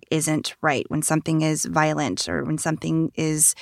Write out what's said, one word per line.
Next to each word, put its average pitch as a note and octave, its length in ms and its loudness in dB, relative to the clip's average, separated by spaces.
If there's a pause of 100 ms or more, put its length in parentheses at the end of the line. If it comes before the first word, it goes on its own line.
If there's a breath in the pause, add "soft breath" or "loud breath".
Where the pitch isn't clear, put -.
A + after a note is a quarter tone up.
(120)
isn't D#3 500 0
right, C#3+ 280 0
when D3+ 120 -2
something D#3 400 0
is D#3 240 0
violent, D3+ 640 0
or - 160 -2
when D#3 140 -2
something D#3+ 580 0
is D#3 460 2